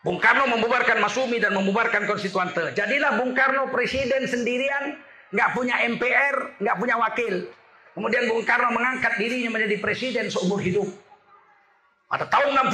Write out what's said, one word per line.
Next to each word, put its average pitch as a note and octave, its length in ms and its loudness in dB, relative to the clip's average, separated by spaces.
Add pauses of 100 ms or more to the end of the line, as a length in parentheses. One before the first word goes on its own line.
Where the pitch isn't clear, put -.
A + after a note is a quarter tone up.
Bung F3 160 -2
Karno B3 320 4
membubarkan A#3 480 2
Masyumi A#3 400 0
dan G3+ 160 2
membubarkan G#3 560 0
Konstituante. F3+ 640 -2
Jadilah B3 480 0
Bung B3+ 160 -2
Karno C4+ 320 2
presiden B3+ 560 0
sendirian, C4+ 720 -2 (320)
nggak A#3 240 0
punya B3 320 -2
M A#3 80 -2
P A#3+ 160 -2
R, C4+ 480 0
nggak G#3+ 160 0
punya A#3 240 0
wakil. A3 480 -2 (480)
Kemudian A#3 320 0
Bung A3+ 160 0
Karno A#3 320 2
mengangkat A#3+ 400 0
dirinya A#3 400 -2
menjadi G#3+ 240 0
presiden G#3 480 -2
seumur F#3 320 0
hidup. F#3 320 0 (1200)
Pada - 160 -4
tahun C#4 240 4
enam C4+ 240 4